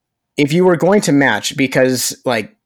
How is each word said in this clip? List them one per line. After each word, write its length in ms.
if 160
you 120
were 120
going 260
to 100
match, 440
because, 680
like, 300